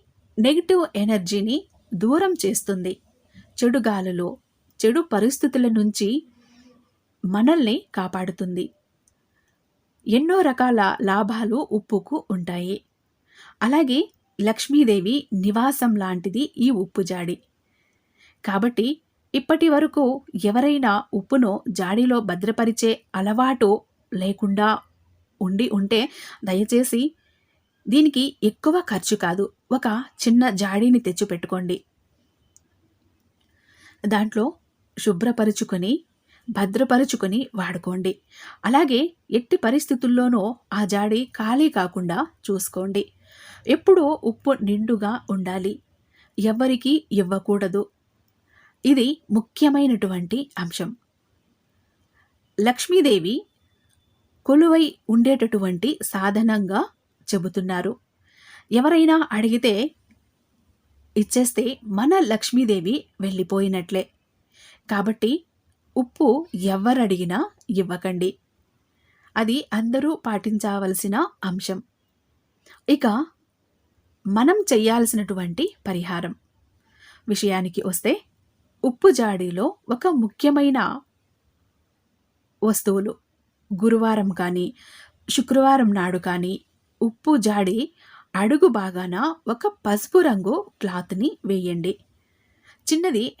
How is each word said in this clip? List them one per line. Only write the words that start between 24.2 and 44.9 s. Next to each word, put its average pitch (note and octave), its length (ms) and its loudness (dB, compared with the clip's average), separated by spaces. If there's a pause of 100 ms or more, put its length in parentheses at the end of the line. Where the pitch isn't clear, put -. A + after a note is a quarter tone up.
లేకుండా G3 460 0 (720)
ఉండి G3 260 -2 (100)
ఉంటే, G3+ 240 0 (460)
దయచేసి, A#3 540 0 (920)
దీనికి C#4+ 300 4 (260)
ఎక్కువ D#4 260 0 (160)
ఖర్చు G#3 320 -2
కాదు, F#3 220 0 (320)
ఒక B3 100 -4 (360)
చిన్న B3 260 4 (120)
జాడీని G#3 460 4
తెచ్చిపెట్టుకోండి. F3+ 680 -4 (2250)
దాంట్లో G#3+ 320 0 (520)
శుభ్రపరుచుకొని, G#3+ 960 0 (560)
భద్రపరుచుకొని A#3 920 0 (140)
వాడుకోండి. F#3 580 -6 (520)
అలాగే C4 360 2 (380)
ఎట్టి D4+ 260 -2
పరిస్థితుల్లోనూ B3 800 0 (300)
ఆ G3+ 120 -2
జాడీ G#3 360 0 (180)
ఖాళీ B3+ 300 2 (100)
కాకుండా F3+ 400 -4 (280)
చూసుకోండి. F#3+ 580 -4 (720)
ఎప్పుడూ F4 300 6 (240)
ఉప్పు B3 220 -2 (160)
నిండుగా G#3 440 -2 (220)